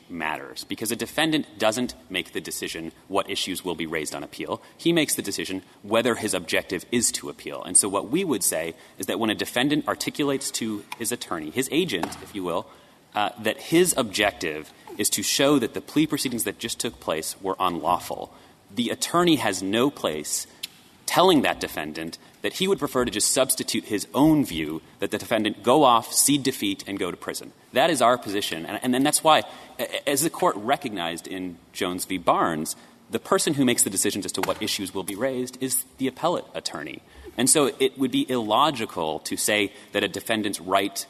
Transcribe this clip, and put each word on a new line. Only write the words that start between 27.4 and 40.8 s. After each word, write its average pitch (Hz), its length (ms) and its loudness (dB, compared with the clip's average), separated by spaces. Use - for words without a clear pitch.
That 147 160 4
is 143 100 2
our 123 160 6
position. 101 480 -4
And, 90 180 -6
and 123 120 2
then 131 80 2
that's 147 200 2
why, 147 200 8
a-, 101 300 -4
as 143 140 2
the 165 80 2
Court - 260 2
recognized 101 720 -2
in 92 320 -8
Jones 92 340 -2
v. 95 100 -4
Barnes, 90 600 2
the 113 80 -2
person 185 360 2
who 139 100 2
makes 120 180 4
the 113 80 2
decisions 101 340 0
as 90 80 -8
to - 100 -4
what 90 200 -2
issues 101 320 -4
will 95 80 -4
be 95 140 -8
raised 127 440 -4
is 131 240 -2
the 131 80 -2
appellate 151 480 -2
attorney. - 480 -8
And 123 140 4
so 143 280 6
it 131 200 2
would 127 140 0
be 139 180 0
illogical 110 920 2
to - 160 -6
say 104 360 2
that 101 100 2
a 104 60 0
defendant's 104 520 -2
right 98 500 -2